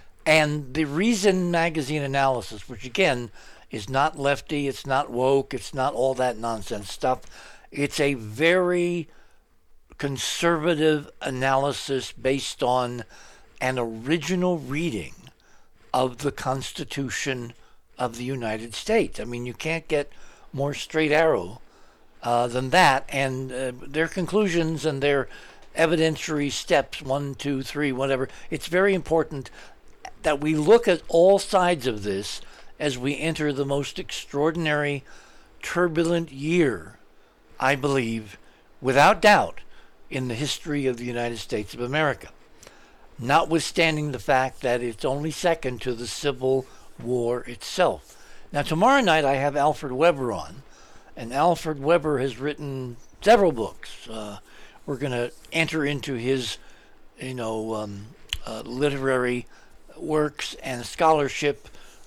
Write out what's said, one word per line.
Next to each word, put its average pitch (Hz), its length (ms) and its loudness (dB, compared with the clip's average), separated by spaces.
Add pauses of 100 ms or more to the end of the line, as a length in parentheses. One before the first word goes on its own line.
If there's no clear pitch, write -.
(260)
And 151 480 2
the 156 120 2
Reason 185 640 2
Magazine 156 540 0
analysis, 135 680 0
which 117 160 -12
again 123 460 0 (380)
is 104 200 -8
not 139 300 2
lefty, 143 480 0
it's - 180 -6
not 135 240 0
woke, 131 440 2
it's 123 200 -8
not 139 200 0
all 131 220 2
that 123 220 0
nonsense 110 540 -6
stuff. 131 300 0 (500)
It's 139 280 -4
a 143 160 2
very 175 920 0 (880)
conservative 151 1120 0 (120)
analysis 135 880 -2
based 131 520 -2
on 123 400 0 (560)
an 127 180 -2
original 156 800 0
reading 135 560 -4 (800)
of 127 260 0
the 143 120 -2
Constitution 131 1200 -6 (440)
of 117 200 -4
the 123 60 -8
United 117 500 -6
States. - 460 0
I 107 60 -6
mean, 120 200 -6
you 123 80 -8
can't 160 340 -6
get 143 240 -2 (420)
more 139 200 -2
straight 156 380 0
arrow, 135 500 2 (640)
uh, 120 240 2
than 127 240 -2
that. 147 380 6
And, 135 420 -4
uh, 127 200 -4 (100)
their 147 260 -2
conclusions 165 800 0
and 139 160 0
their 139 260 2 (500)
evidentiary 156 760 2
steps, - 500 0
one, 139 340 -4
two, 135 280 -2
three, 143 280 -2
whatever, 131 360 0 (220)
it's - 180 -6
very 190 260 4
important 156 560 0 (720)
that 151 180 0
we 156 140 0
look 160 320 6
at 175 200 4
all 185 320 8
sides 180 480 2
of 104 160 -2
this 101 380 -4 (380)
as 135 180 -2
we 135 200 -2
enter 151 360 -2
the 135 120 -2
most 139 340 -4
extraordinary, 147 1040 -2 (580)
turbulent 170 720 0
year, 139 640 0 (600)
I 139 160 4
believe, 120 600 -2 (440)
without 143 400 6
doubt, 160 400 6 (480)
in 131 180 -4
the 120 80 -4
history 143 500 -4
of 123 120 0
the 120 80 -8
United 120 320 -4
States 107 360 -6
of 120 60 -14
America, 139 500 -2 (880)
notwithstanding 151 920 2
the 127 80 -6
fact 131 420 0
that 123 200 2
it's 120 240 -6
only 143 260 -2
second 139 500 0
to 123 120 -4
the 117 120 -8
Civil 131 600 0 (360)
War 120 420 -2
itself. 123 760 -2 (340)
Now, 143 100 -2
tomorrow 226 400 4
night 160 220 4
I 139 120 4
have 143 200 0
Alfred 143 380 0
Webre 135 420 2
on, 85 280 -12 (520)
and 120 160 -12
Alfred 156 480 0
Webre 147 400 2
has 123 180 -2
written 135 600 -8 (240)
several 202 320 6
books. - 560 -8
Uh, 104 300 -10 (460)
we're 139 120 -4
gonna 123 340 -2 (220)
enter 160 320 0
into 143 300 -4
his, 123 420 -2 (640)
you 131 140 -8
know, 113 420 -4
um, 104 320 -8 (380)
uh, 113 200 -10
literary 127 840 -2 (480)
works 151 600 -2
and 123 300 -8
scholarship 147 840 2 (380)